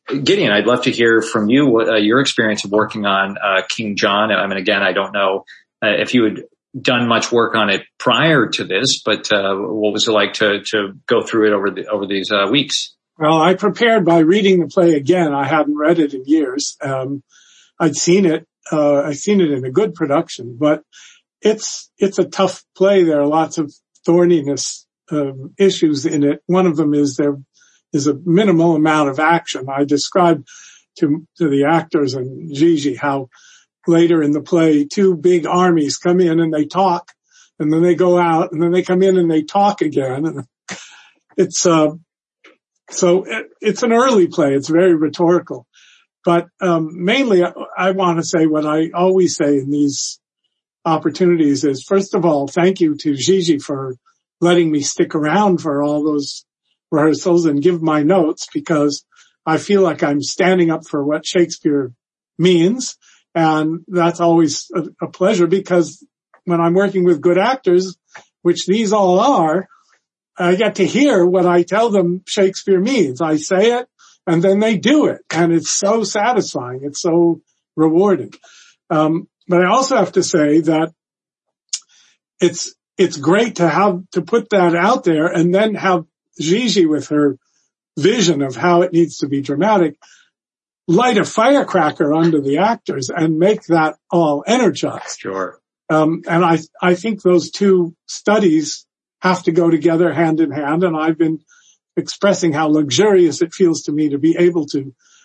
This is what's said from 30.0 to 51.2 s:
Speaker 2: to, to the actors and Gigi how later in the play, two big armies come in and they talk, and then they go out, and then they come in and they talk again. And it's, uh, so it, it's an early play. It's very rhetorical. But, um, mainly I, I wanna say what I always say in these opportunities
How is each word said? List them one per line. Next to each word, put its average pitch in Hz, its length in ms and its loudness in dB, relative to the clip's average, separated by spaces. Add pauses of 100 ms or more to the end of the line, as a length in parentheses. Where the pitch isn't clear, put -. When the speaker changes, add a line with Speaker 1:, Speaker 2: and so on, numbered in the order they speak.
Speaker 2:
to, 160 260 -2 (120)
to 170 100 -2
the 139 180 0
actors 151 500 0
and 135 380 -10
Gigi 143 420 0
how 139 340 -6 (560)
later 170 360 4
in 147 100 0
the 147 100 -2
play, 160 420 2
two 190 320 0
big 170 300 2
armies 170 520 0
come 180 220 0
in 165 220 2
and 160 100 -2
they 151 140 -2
talk, 175 460 -2 (460)
and 151 140 -2
then 160 120 2
they 175 120 2
go 180 220 2
out, 170 340 0
and 160 100 -4
then 170 100 0
they 180 100 2
come 180 200 0
in 190 160 4
and 170 140 2
they 156 120 0
talk 202 380 0
again. 139 440 -2
And 139 200 -8 (920)
it's, - 280 -2
uh, 156 260 2 (960)
so 185 340 0
it, 220 220 -10 (160)
it's 208 220 -2
an 226 100 0
early 226 340 4
play. 139 280 -2
It's 139 120 -4
very 170 280 4
rhetorical. 160 720 -2 (580)
But, 170 220 0 (120)
um, 175 460 -2
mainly 214 400 2
I, 175 80 -6 (240)
I 190 140 0
wanna 175 320 -2
say 160 240 0
what 151 180 -2
I 156 280 -2
always 180 440 2
say 143 220 0
in 135 100 -6
these 143 500 -4 (640)
opportunities 160 800 0